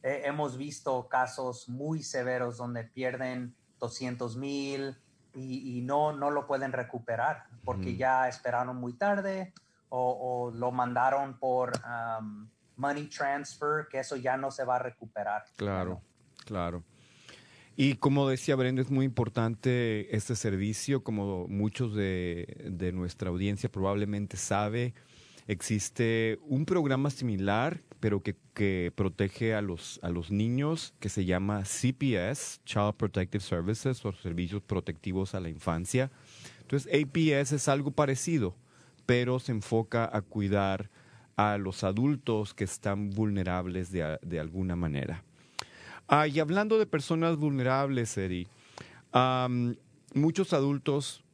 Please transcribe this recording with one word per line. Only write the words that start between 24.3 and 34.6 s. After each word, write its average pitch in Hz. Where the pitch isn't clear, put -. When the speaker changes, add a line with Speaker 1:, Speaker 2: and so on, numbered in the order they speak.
Speaker 2:
sabe, 107
existe 113
un 143
programa 143
similar, 117
pero 104
que, 101
que 92
protege 101
a 104
los, 92
a 85
los 85
niños, 123
que 104
se 95
llama 98
C -
P 113
S, -
Child 104
Protective 95
Services, 104
o 98
Servicios 90